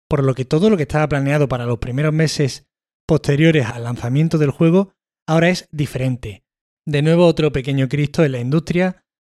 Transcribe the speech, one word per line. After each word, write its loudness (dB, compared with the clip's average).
por 0
lo 0
que -6
todo 2
lo 4
que -2
estaba -2
planeado 0
para -6
los -2
primeros -2
meses -2
posteriores 2
al -10
lanzamiento 0
del 2
juego 2
ahora 2
es -2
diferente. -6
De -2
nuevo, 4
otro 2
pequeño -2
Cristo 0
en -2
la -8
industria. -2